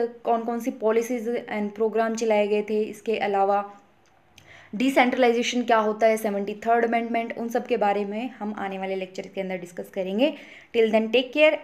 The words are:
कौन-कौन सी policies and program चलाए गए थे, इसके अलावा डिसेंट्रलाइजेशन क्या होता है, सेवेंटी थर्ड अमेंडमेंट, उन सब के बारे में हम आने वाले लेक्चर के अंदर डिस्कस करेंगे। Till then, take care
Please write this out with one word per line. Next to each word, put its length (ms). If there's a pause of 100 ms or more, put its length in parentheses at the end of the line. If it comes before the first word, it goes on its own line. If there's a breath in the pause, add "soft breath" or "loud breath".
(240)
कौन-कौन 360
सी 120
policies 560 (220)
and 300
program 360
चलाए 320
गए 160
थे, 200
इसके 340
अलावा 580 (1000 loud breath)
डिसेंट्रलाइजेशन 880
क्या 140
होता 300
है, 100
सेवेंटी 360
थर्ड 320
अमेंडमेंट, 520
उन 120
सब 180
के 100
बारे 280
में 240
हम 280
आने 200
वाले 180
लेक्चर 320
के 140
अंदर 160
डिस्कस 320
करेंगे। 480 (380 loud breath)
Till 200
then, 200
take 220
care 160 (100)